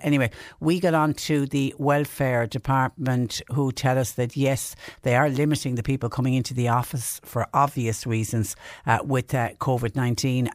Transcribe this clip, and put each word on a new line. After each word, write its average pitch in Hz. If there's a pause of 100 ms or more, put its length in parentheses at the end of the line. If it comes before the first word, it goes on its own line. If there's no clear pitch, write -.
Anyway, 139 (280)
we 170
got 170
on 151
to 147
the 139
welfare 139
department, 127 (100)
who 131
tell 131
us 127
that, 123
yes, 135 (280)
they 123
are 143
limiting 143
the 120
people 131
coming 127
into 127
the 123
office 123
for -
obvious 135
reasons, 113 (300)
uh, 113
with, 131
uh, 120
covid 120
nineteen, 127